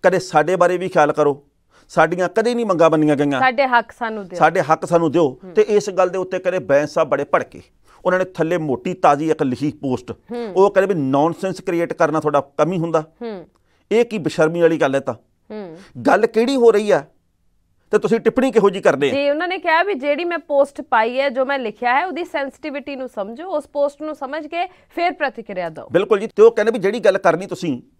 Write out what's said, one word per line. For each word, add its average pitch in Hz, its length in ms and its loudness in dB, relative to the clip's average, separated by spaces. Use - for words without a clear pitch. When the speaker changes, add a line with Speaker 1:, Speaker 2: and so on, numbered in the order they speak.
Speaker 1:
ਕਦੇ 185 160 4
ਸਾਡੇ 165 360 0
ਬਾਰੇ 175 220 2
ਵੀ 175 120 -6
ਖਿਆਲ 151 220 4
ਕਰੋ, 143 320 0
ਸਾਡੀਆਂ 175 400 0
ਕਦੇ 226 260 0
ਨਹੀਂ 233 100 -2
ਮੰਗਾਂ 175 240 4
ਮੰਨੀਆਂ 151 260 2
ਗਈਆਂ। 143 240 0
Speaker 2:
ਸਾਡੇ 262 280 0
ਹੱਕ 240 240 0
ਸਾਨੂੰ 220 360 -8
ਦਿਓ। 180 120 -12
Speaker 1:
ਸਾਡੇ 262 220 4
ਹੱਕ 156 240 0
ਸਾਨੂੰ 165 260 2
ਦਿਓ। 143 320 2
Speaker 2:
ਹੂੰ। 185 80 -18
Speaker 1:
ਤੇ 214 100 2
ਇਸ 208 280 2
ਗੱਲ 185 200 0
ਦੇ 180 80 -6
ਉੱਤੇ 185 220 -4
ਕਹਿੰਦੇ 185 200 -2
ਬੈਂਸ 139 340 0
ਸਾਹਿਬ 156 160 0
ਬੜੇ 139 140 0
ਭੜਕੇ। - 380 -4
ਉਹਨਾਂ 180 140 2
ਨੇ 185 60 0
ਥੱਲੇ 175 320 -2
ਮੋਟੀ 151 360 -4
ਤਾਜ਼ੀ 160 380 2
ਇੱਕ 151 120 -2
ਲਿਖੀ 135 280 -4
ਪੋਸਟ। 127 400 -6
Speaker 2:
ਹੂੰ। 226 440 -12
Speaker 1:
ਉਹ 196 160 4
ਕਹਿੰਦੇ 196 220 2
ਵੀ 160 80 -2
ਨੌਨਸੈਂਸ 156 600 -2
ਕ੍ਰੀਏਟ 170 320 -4
ਕਰਨਾ 156 260 0
ਤੁਹਾਡਾ 147 220 0
ਕੰਮ 151 300 -2
ਹੀ 190 60 -2
ਹੁੰਦਾ। 165 240 -2
Speaker 2:
ਹੂੰ। 196 460 -14
Speaker 1:
ਇਹ 226 140 4
ਕੀ 220 120 -8
ਬੇਸ਼ਰਮੀ 165 440 0
ਵਾਲੀ 165 160 4
ਗੱਲ 139 180 0
ਹੈ 139 40 2
ਤਾਂ। 131 140 -6
Speaker 2:
ਹੂੰ। 190 260 -12
Speaker 1:
ਗੱਲ 208 180 4
ਕਿਹੜੀ 233 300 0
ਹੋ 233 160 6
ਰਹੀ 208 200 2
ਆ 151 140 2
ਤੇ 208 60 2
ਤੁਸੀਂ 214 220 0
ਟਿੱਪਣੀ 247 320 0
ਕਿਹੋ 202 180 4
ਜਿਹੀ 185 140 -4
ਕਰਦੇ 143 280 2
ਆ? - 20 -2
Speaker 2:
ਜੀ, 285 160 0
ਉਹਨਾਂ 311 180 -2
ਨੇ 370 100 -4
ਕਿਹਾ 330 260 0
ਵੀ 403 100 -2
ਜਿਹੜੀ 294 320 -2
ਮੈਂ 339 140 -4
ਪੋਸਟ 285 420 -2
ਪਾਈ 247 380 0
ਹੈ, 277 100 0
ਜੋ 262 160 -2
ਮੈਂ 277 140 -4
ਲਿਖਿਆ 240 400 -2
ਹੈ, 349 60 -2
ਉਹਦੀ 349 200 -8
ਸੈਂਸਿਟੀਵਿਟੀ 277 680 -10
ਨੂੰ 254 140 -10
ਸਮਝੋ, 233 360 -10
ਉਸ 302 220 -6
ਪੋਸਟ 285 340 -4
ਨੂੰ 311 140 -8
ਸਮਝ 294 320 -10
ਕੇ 339 180 -6
ਫਿਰ - 460 -6
ਪ੍ਰਤੀਕਿਰਿਆ 208 580 -6
ਦਿਓ। 151 220 -14
Speaker 1:
ਬਿਲਕੁਲ 196 280 2
ਜੀ। 220 80 -6
ਤੇ 208 160 4
ਉਹ 226 80 8
ਕਹਿੰਦੇ 220 200 0
ਵੀ 226 80 -4
ਜਿਹੜੀ 202 200 -2
ਗੱਲ 190 180 2
ਕਰਨੀ 180 280 0
ਤੁਸੀਂ 160 360 -6